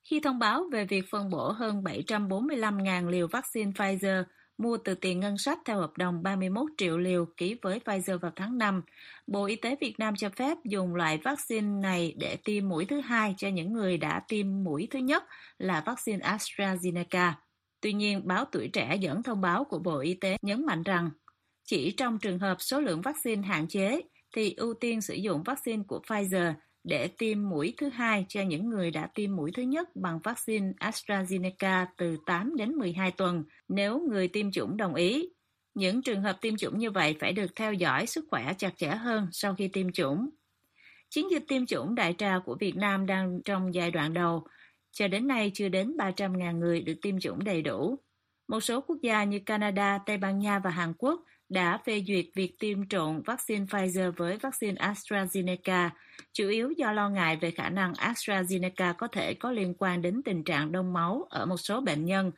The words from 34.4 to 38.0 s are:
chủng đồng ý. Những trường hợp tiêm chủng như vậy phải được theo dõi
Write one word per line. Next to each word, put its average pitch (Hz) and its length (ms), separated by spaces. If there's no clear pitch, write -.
chủng 160 240
đồng 196 180
ý. 226 340
Những 208 280
trường 214 200
hợp 196 180
tiêm 220 160
chủng 202 220
như 226 120
vậy 156 300
phải 117 120
được 190 240
theo 214 160
dõi 175 340